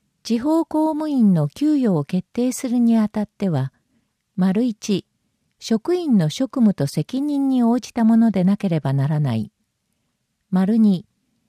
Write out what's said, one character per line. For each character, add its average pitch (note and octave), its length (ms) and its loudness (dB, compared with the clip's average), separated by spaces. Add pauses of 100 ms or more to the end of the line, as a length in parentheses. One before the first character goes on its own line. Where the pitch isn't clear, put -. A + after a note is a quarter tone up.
(220)
地 A#3 160 -2
方 D#4 260 0
公 D#4 240 -2
務 D#4 200 -4
員 A#3 260 4
の D3+ 140 0
給 D4+ 300 0
与 A3 180 0
を D3 80 -2
決 - 280 -6
定 B3 200 -2
す - 160 -8
る A#3+ 100 -2
に A#3 200 2
あ G#3+ 100 0
た G#3+ 140 -6
っ G3+ 40 -6
て - 220 -6
は、 C#3 240 -2 (640)
丸 F#3+ 260 0
一、 G#3+ 440 -4 (520)
職 A3+ 360 -2
員 E4 220 0
の D#3 140 2
職 - 300 -4
務 G#3+ 140 4
と C#3 120 -2
責 E3+ 340 -4
任 C#4+ 280 -2
に C4 140 0
応 A#3 160 2
じ - 140 -12
た A#3 120 -2
も A3+ 120 4
の A3+ 140 4
で F#3 140 0
な G3 120 2
け G3 120 -4
れ E3 120 0
ば C#3 120 -2
な C#3 160 0
ら D3+ 120 -2
な C3+ 140 -2
い。 A2 180 -6 (1000)
丸 F#3+ 280 0
二、 G3+ 280 2 (420)